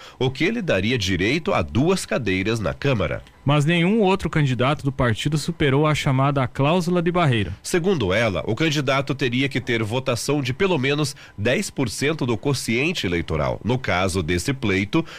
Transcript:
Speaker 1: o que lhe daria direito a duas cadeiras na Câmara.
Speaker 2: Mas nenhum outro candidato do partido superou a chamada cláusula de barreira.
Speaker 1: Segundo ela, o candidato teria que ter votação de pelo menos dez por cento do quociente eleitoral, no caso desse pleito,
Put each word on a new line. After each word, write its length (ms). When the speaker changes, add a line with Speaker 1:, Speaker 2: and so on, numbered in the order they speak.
Speaker 1:
o 140
que 180
lhe 120
daria 360
direito 560
a 80
duas 440
cadeiras 560
na 120
Câmara. 480
Speaker 2:
Mas 220
nenhum 340
outro 300
candidato 560
do 60
partido 460
superou 480
a 80
chamada 540
cláusula 540
de 100
barreira. 400
Speaker 1:
Segundo 520
ela, 340
o 80
candidato 580
teria 360
que 100
ter 240
votação 580
de 120
pelo 240
menos 360
dez 320
por 200
cento 360
do 120
quociente 680
eleitoral, 600
no 120
caso 460
desse 300
pleito, 520